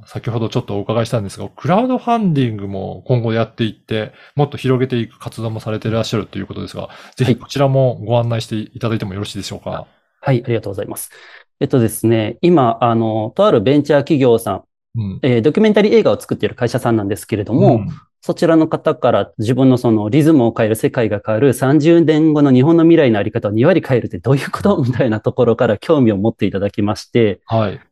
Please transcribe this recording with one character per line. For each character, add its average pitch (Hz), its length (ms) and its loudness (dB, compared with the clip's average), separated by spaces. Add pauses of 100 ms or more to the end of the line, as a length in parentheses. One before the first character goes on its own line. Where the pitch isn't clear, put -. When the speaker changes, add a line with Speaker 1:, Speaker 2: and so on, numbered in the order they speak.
Speaker 1:
先 - 240 -10
ほ 113 80 -4
ど 110 100 -4
ち - 80 -4
ょ - 40 0
っ - 40 -10
と 101 120 -6
お 101 40 -4
伺 113 220 -2
い - 20 -2
し - 60 -10
た 120 80 -2
ん 104 40 -8
で 98 60 -10
す - 100 -18
が、 101 160 -10
ク - 120 -10
ラ 190 160 2
ウ 262 40 -2
ド 254 120 -2
フ - 40 -18
ァ 233 140 0
ン 202 160 0
デ 139 80 0
ィ 117 120 -2
ン 107 40 -8
グ 98 100 -10
も 95 380 -10
今 123 160 0
後 113 120 -2
や 113 100 0
っ 110 100 -8
て 117 120 -2
い 107 40 -2
っ - 40 -14
て、 107 400 -8 (220)
も 143 100 2
っ 147 40 -8
と 135 80 -16
広 127 220 -2
げ 127 80 0
て 127 100 -4
い 113 100 -4
く - 120 -20
活 - 240 -12
動 113 80 -6
も 110 80 -8
さ 113 100 -10
れ 110 100 -4
て 110 120 -4
ら 113 100 -2
っ - 40 -2
し - 100 -8
ゃ - 20 0
る 95 80 -4
と - 140 -12
い - 20 -8
う 95 60 -10
こ - 80 -14
と 98 60 -10
で 92 80 -12
す - 60 -18
が、 95 120 -12
Speaker 2:
は - 20 -16
い。 - 260 -20
Speaker 1:
ぜ - 80 -2
ひ 131 120 2
こ - 120 -20
ち - 120 -12
ら 139 80 2
も 131 360 0
ご 113 140 0
案 117 120 0
内 113 120 -4
し - 60 -12
て 117 80 -8
い 107 240 -10
た 117 100 -4
だ 113 60 -2
い - 20 -2
て 107 80 -4
も 95 80 -10
よ 98 60 -10
ろ 101 60 -6
し - 100 -14
い - 20 -10
で 95 60 -10
し - 100 -12
ょ 98 40 -12
う - 20 -14
か？ 78 260 -12 (340)
Speaker 2:
は - 140 -2
い、 120 100 0
あ - 40 -10
り 120 80 0
が 107 60 -2
と 101 100 -10
う - 20 -8
ご - 0 -
ざ 98 80 -8
い - 60 -8
ま - 100 -12
す。 - 140 -14 (480)
え 147 60 -2
っ - 20 -4
と 135 120 2
で 113 100 2
す - 180 -4
ね、 113 340 -2
今、 143 400 2
あ 117 140 2
の、 110 400 -2
と 196 100 2
あ 208 60 4
る 127 100 4
ベ 131 160 2
ン 143 60 2
チ 151 100 0
ャ 147 40 4
ー - 20 6
企 139 180 0
業 123 220 4
さ 104 140 -6
ん、 92 100 -8 (360)
Speaker 1:
う - 20 -4
ん。 98 200 -8
Speaker 2:
え 123 160 2
ー、 113 60 2
ド 147 100 2
キ 208 60 0
ュ 208 40 4
メ 220 60 4
ン 208 60 2
タ 208 80 4
リ 208 80 2
ー - 20 0
映 220 100 4
画 131 80 2
を 101 80 -2
作 - 140 -8
っ - 40 -8
て 107 100 -4
い - 20 0
る - 60 -16
会 123 120 -2
社 120 120 -2
さ 120 100 -2
ん 113 80 2
な 107 60 -2
ん 98 40 -4
で 101 80 -2
す - 120 -16
け 107 100 -4
れ 101 60 -4
ど 98 100 -6
も、 175 220 4
Speaker 1:
う - 60 0
ん。 98 60 -8 (320)
Speaker 2:
そ - 140 -6
ち 170 140 0
ら 160 100 4
の 160 100 2
方 156 280 -2
か 131 160 0
ら 101 260 0
自 113 160 -2
分 131 160 4
の 127 80 4
そ 120 140 0
の 107 180 0
リ 147 140 2
ズ 160 100 4
ム 127 120 4
を 113 80 0
変 113 120 0
え 107 40 0
る、 110 60 2
世 139 140 -2
界 117 180 -2
が 104 160 -4
変 110 120 -2
わ 110 40 0
る、 135 140 4
三 135 260 2
十 170 220 4
年 156 320 4
後 147 80 2
の 143 100 4
日 127 120 6
本 165 120 4
の 165 80 4
未 170 140 6
来 139 140 4
の 107 80 2
あ 101 40 -2
り 104 80 -4
方 113 160 -4
を 101 40 -2
二 110 120 0
割 165 240 4
変 123 120 2
え - 20 -6
る 101 60 -8
っ - 20 -8
て 98 80 -12
ど 113 140 -2
う 143 40 4
い 135 80 -2
う - 60 -10
こ - 140 -10
と？ 202 140 2
Speaker 1:
う 170 40 -2
ん。 131 40 0
Speaker 2:
み 120 60 -2
た 135 140 0
い 123 60 0
な 107 100 -4
と 127 120 -2
こ 123 120 2
ろ 113 100 2
か 120 120 0
ら 104 100 0
興 151 240 0
味 113 100 4
を 101 60 0
持 98 140 0
っ - 40 -8
て - 120 -4
い 90 40 -2
た 98 80 -6
だ 98 120 -4
き - 100 -6
ま 104 140 -2
し - 120 -16
て、 107 380 0
Speaker 1:
は 110 240 -2
い。 - 100 -12 (120)